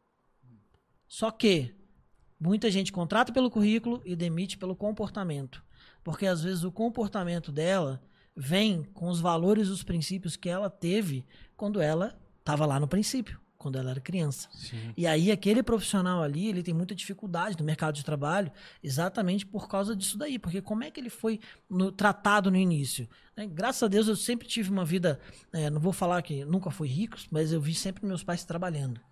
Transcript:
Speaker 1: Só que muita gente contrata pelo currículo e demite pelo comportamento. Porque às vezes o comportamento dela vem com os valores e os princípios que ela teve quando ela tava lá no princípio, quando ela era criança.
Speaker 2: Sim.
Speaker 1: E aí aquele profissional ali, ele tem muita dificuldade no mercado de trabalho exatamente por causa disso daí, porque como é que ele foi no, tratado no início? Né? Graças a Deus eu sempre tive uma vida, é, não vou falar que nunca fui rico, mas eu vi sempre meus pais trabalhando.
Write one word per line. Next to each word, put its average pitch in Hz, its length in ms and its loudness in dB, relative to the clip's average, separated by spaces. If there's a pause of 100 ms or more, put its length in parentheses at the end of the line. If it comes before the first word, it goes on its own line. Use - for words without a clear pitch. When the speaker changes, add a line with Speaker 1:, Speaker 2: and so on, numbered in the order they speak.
(1080)
Speaker 1:
Só - 220 -2
que 180 440 4 (640)
muita 208 320 2
gente 190 220 0
contrata 214 400 2
pelo 254 180 4
currículo 226 540 2
e 180 100 -6
demite 175 440 -4
pelo 185 180 -4
comportamento. 196 880 -6 (400)
Porque 170 220 -2
às 175 160 2
vezes 180 220 -2
o 185 60 -4
comportamento 202 800 -2
dela 151 520 0 (340)
vem 175 460 2
com - 260 -6
os 170 140 0
valores 175 460 4
e - 20 0
os 190 120 -6
princípios 175 540 -4
que - 140 -6
ela 190 180 -2
teve 170 560 0 (320)
quando 202 240 -2
ela 160 400 2 (240)
tava 151 220 2
lá 139 120 2
no 147 80 2
princípio, 214 540 -2 (260)
quando 135 80 -4
ela 131 160 -4
era 131 100 -6
criança. 160 540 -4
Speaker 2:
Sim. 113 420 -10
Speaker 1:
E 170 120 2
aí 160 240 6
aquele 208 280 4
profissional 185 600 0
ali, 151 240 -2
ele 180 160 -2
tem 170 100 -4
muita 175 220 -2
dificuldade 185 640 -6
no 156 60 -2
mercado 151 320 0
de 143 80 -8
trabalho 156 480 0 (280)
exatamente 180 640 0
por - 220 -8
causa 202 300 -2
disso 196 200 -4
daí, 269 220 -4
porque 185 240 -4
como 214 220 -4
é 302 80 -10
que - 80 -12
ele 240 100 -8
foi 220 300 -4 (280)
no, 185 220 2
tratado 196 580 4
no 185 80 6
início? 151 520 2 (280)
Né? 208 80 -8
Graças 202 380 -2
a 233 60 6
Deus 208 180 6
eu 220 80 4
sempre 240 320 -2
tive 208 240 -2
uma 190 140 2
vida, 170 340 2 (340)
é, 156 160 -2
não 151 120 0
vou 180 120 2
falar 175 300 0
que 143 220 -6
nunca 170 260 0
fui 151 160 -4
rico, 151 300 -2 (120)
mas 156 240 0
eu 165 80 2
vi 151 140 -2
sempre 190 320 -4
meus 185 160 -4
pais 175 220 -4
trabalhando. 151 560 -4 (120)